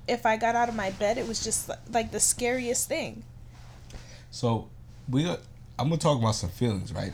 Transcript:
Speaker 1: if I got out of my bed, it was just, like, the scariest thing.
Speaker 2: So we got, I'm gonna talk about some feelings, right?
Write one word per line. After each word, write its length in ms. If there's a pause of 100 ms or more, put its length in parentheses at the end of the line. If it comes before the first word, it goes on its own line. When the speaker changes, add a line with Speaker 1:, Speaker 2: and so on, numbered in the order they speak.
Speaker 1:
if 180
I 120
got 180
out 140
of 80
my 160
bed, 260
it 80
was 160
just, 260 (240)
like, 200
the 80
scariest 640
thing. 380 (1040)
Speaker 2:
So 380 (400)
we 160
got, 160 (360)
I'm 120
gonna 120
talk 200
about 160
some 140
feelings, 420
right? 220